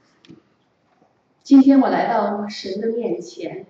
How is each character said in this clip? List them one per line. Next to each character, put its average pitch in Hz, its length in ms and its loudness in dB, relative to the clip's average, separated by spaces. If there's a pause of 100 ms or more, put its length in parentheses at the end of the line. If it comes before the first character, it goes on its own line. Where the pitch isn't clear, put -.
(1400)
今 269 180 6
天 269 200 6
我 - 80 0
来 - 240 -2
到 208 340 -4
神 196 320 -10
的 226 80 -4
面 226 320 -4
前， - 500 -14